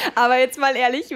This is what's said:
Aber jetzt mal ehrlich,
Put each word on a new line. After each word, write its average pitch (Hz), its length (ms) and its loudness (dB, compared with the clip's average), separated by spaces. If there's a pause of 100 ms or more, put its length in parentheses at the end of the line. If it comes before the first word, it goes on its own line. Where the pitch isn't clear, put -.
(160)
Aber 247 220 4
jetzt 254 220 0
mal 269 160 0
ehrlich, 247 400 -2